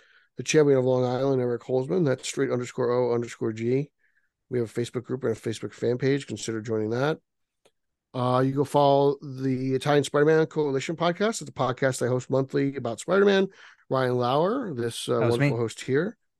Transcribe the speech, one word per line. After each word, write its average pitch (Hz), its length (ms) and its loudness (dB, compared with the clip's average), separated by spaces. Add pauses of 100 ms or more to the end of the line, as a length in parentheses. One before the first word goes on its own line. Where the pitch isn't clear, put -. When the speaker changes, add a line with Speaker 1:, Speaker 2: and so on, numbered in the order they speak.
(380)
Speaker 1:
the 135 60 -8
champion 143 360 4
of 127 60 0
Long 127 180 2
Island, 127 380 0
Eric 123 220 -4
Holzman. 143 420 0
That's 127 200 -2
straight 135 260 -2
underscore 123 380 -4
O 123 240 0
underscore 120 380 -4
G. 120 380 -2 (600)
We 123 100 -4
have 113 100 -4
a - 40 -20
Facebook 120 300 -6
group 127 220 -8
and 113 100 0
a - 20 -
Facebook 113 360 -8
fan 120 240 -2
page. 139 280 0
Consider 113 360 -8
joining 110 300 -4
that. 135 280 -2 (960)
Uh, 127 260 2
you 135 140 2
can 143 100 0
follow 139 580 4
the 131 540 -4
Italian 143 300 2
Spider-Man 156 400 4
Coalition 151 500 -4
podcast. 175 460 -2
It's 143 80 -14
a - 40 -20
podcast 131 480 0
I 127 60 0
host 127 220 -2
monthly 135 480 0
about 120 240 -6
Spider-Man. 196 460 4 (420)
Ryan 131 280 2
Lauer, 165 560 0
this, 117 360 -6
uh, 123 100 0
Speaker 2:
That 117 60 2
was 117 60 2
Speaker 1:
wonderful 127 260 2
Speaker 2:
me. 120 60 -2
Speaker 1:
host - 180 -8
here, 156 360 -2 (220)